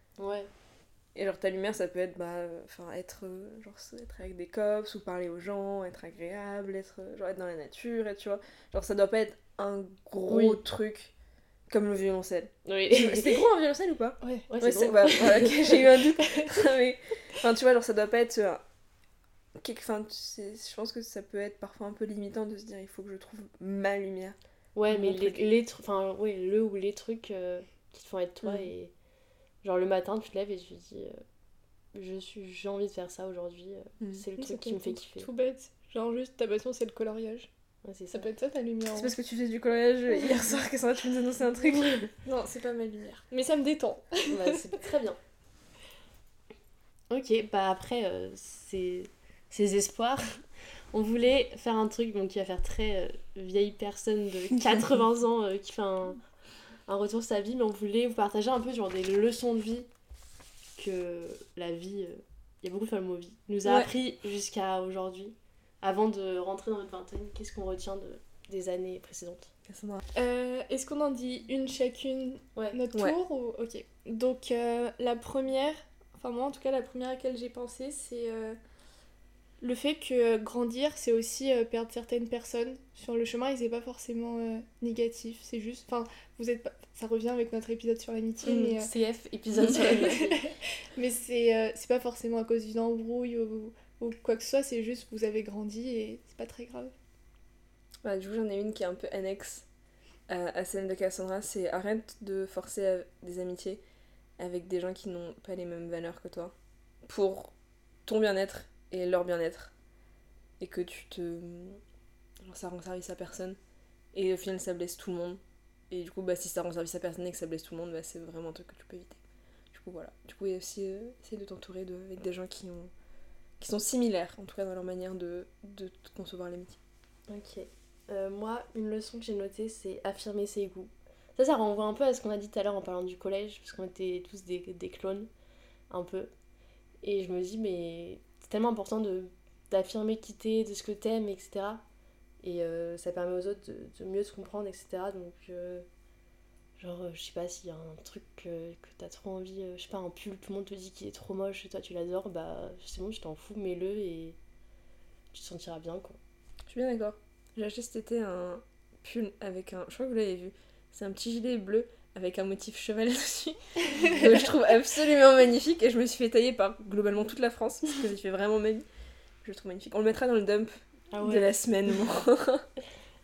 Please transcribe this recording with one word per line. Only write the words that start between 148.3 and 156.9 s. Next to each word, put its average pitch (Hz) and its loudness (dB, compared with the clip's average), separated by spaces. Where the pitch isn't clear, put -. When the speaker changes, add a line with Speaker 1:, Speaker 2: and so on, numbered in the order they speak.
Speaker 1:
que, 170 -10
que - -20
t'as 175 -14
trop - -14
envie, 190 -10
euh, 180 -10
je 180 -16
sais - -18
pas, 202 -8
un 180 -8
pull, 190 -14
tout 202 -14
le 196 -8
monde 196 -8
te 202 -14
dit 185 -16
qu'il - -14
est 202 -12
trop - -12
moche 196 -6
et - -20
toi 185 -12
tu - -16
l'adores, 180 -6
bah 165 -10
c'est - -10
bon, 190 -6
tu 214 -12
t'en 156 -12
fous, - -16
mets-le 190 -4
et 165 -8
tu - -18
te - -14
sentiras 170 -12
bien, 170 -10
quoi. - -16
Speaker 2:
Je - -20
suis 240 -4
bien 254 2